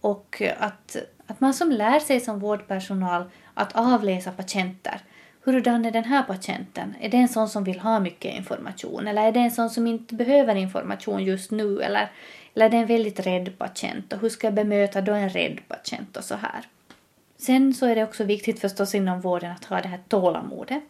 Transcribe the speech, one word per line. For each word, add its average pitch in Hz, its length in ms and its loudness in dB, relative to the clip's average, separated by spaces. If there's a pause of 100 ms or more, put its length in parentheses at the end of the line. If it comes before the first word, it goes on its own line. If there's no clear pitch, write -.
Och, - 400 -2
eh, - 180 0
att, - 360 -6 (320)
att - 140 -4
man 269 120 4
som 330 180 2
lär 233 280 4
sig 277 200 2
som 214 200 -6
vårdpersonal 190 840 -2 (300)
att - 220 -4
avläsa 208 560 2
patienter. 185 720 -6 (440)
Hurdan 240 400 2
är 226 60 -2
den 226 120 0
här 262 200 2
patienten? 190 760 -8
Är 220 100 -6
det 233 80 4
en 247 100 8
sån 220 220 0
som 208 140 -2
vill 180 160 -2
ha 220 200 2
mycket - 360 -4
information? - 720 -8
Eller 208 200 4
är 220 40 6
det 233 80 2
en 240 120 4
sån 233 180 -2
som 233 180 0
inte 226 280 -4
behöver 240 400 4
information 190 680 -4
just 190 280 -2
nu? 214 300 -2
Eller, 208 300 0 (420)
eller 220 120 6
är 220 40 8
det 233 80 4
en 233 80 4
väldigt 214 340 2
rädd 185 380 -2
patient? - 560 -8
Och 208 60 -8
hur 226 100 0
ska 226 180 -2
jag 208 60 2
bemöta 202 480 2
då 202 120 0
en 202 160 0
rädd 175 380 -2
patient - 500 -12
och - 60 -10
så - 120 -8
här? 214 320 -8 (680)
Sen 262 360 4
så 254 120 0
är 233 100 4
det 220 80 2
också 220 200 -4
viktigt 208 360 -2
förstås 196 360 -2
inom 185 260 0
vården 175 300 -2
att - 140 -16
ha 185 160 -2
det 185 60 -6
här 180 200 -10
tålamodet. 190 840 0